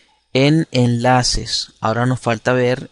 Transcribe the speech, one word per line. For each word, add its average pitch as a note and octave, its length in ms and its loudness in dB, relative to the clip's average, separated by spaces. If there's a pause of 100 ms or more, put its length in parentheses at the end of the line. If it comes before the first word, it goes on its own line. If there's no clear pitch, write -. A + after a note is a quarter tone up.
(340)
en D3 380 2
enlaces. A#2+ 1080 0
Ahora A2 260 -2
nos B2+ 140 -2
falta A#2+ 340 -2
ver B2+ 380 -2